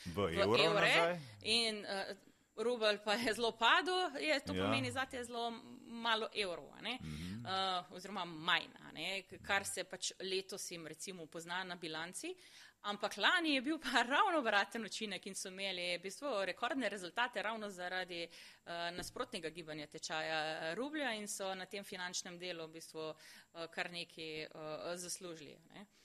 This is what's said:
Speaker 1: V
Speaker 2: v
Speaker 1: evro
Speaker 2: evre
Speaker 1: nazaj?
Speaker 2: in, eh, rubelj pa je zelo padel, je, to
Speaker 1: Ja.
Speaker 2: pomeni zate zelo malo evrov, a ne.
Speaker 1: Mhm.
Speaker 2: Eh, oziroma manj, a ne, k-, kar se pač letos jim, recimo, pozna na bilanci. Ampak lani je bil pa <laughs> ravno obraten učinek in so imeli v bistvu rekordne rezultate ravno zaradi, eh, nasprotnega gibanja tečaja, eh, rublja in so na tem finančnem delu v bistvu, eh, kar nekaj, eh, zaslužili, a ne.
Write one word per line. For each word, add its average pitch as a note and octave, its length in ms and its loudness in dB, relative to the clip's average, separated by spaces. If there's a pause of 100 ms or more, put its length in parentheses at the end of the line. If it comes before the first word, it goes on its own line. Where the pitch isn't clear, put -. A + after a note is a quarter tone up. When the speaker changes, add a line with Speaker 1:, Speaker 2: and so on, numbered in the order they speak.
Speaker 1:
V F2+ 220 2
Speaker 2:
v D#2+ 80 2
Speaker 1:
evro G2+ 240 6
Speaker 2:
evre - 320 8
Speaker 1:
nazaj? F3 300 6 (180)
Speaker 2:
in, A3 460 0
eh, G3 320 -4 (380)
rubelj A3 440 4
pa G#3 160 2
je A#3 180 2
zelo G#3 200 2
padel, D#4+ 640 4
je, D#4 220 2
to - 140 -6
Speaker 1:
Ja. F#3 120 2
Speaker 2:
pomeni - 260 2
zate C4 300 -4
zelo A#3+ 300 -4 (340)
malo A3+ 460 0
evrov, E3 400 -2
a B2+ 100 -16
ne. A3 160 -4
Speaker 1:
Mhm. D#3 320 -6 (100)
Speaker 2:
Eh, F#3 500 0
oziroma F#3 360 -6
manj, E3+ 420 4 (140)
a D3 100 -16
ne, F#3 320 -4
k-, - 160 -14
kar G3 260 2
se F#3+ 200 -2
pač - 320 -6
letos F#3+ 500 -4
jim, E3+ 180 -8
recimo, D#3+ 420 -10
pozna F3 360 -6
na F3+ 140 -6
bilanci. F3 580 -6 (460)
Ampak G3+ 360 -2
lani D#4 360 6
je C4+ 80 4
bil D4 180 0
pa C4+ 100 -6 (140)
<laughs> - 20 -
ravno E4 340 6
obraten A3 460 2
učinek F#3+ 400 -4
in G3 100 -8
so - 140 -6
imeli F#3 440 -2
v F3 80 0
bistvu F#3+ 260 -6 (160)
rekordne A#3 460 0
rezultate G3+ 540 0
ravno G#3+ 260 -2
zaradi, F3+ 540 -4
eh, E3 80 -6 (580)
nasprotnega F3 600 -4
gibanja D#3 360 -8
tečaja, D#3+ 520 -2 (240)
eh, E3 120 -2
rublja C#4 380 -2
in G#3+ 160 -4
so F#3+ 260 -4
na F#3 120 -6
tem G3+ 180 -8
finančnem F3+ 540 -6
delu E3+ 280 -6
v D#3+ 60 -12
bistvu, D#3+ 360 -8
eh, - 600 -12
kar F3+ 200 -4
nekaj, E3 520 -8
eh, - 100 -8 (440)
zaslužili, E3+ 600 -8
a - 180 -20
ne. G3+ 120 -16 (180)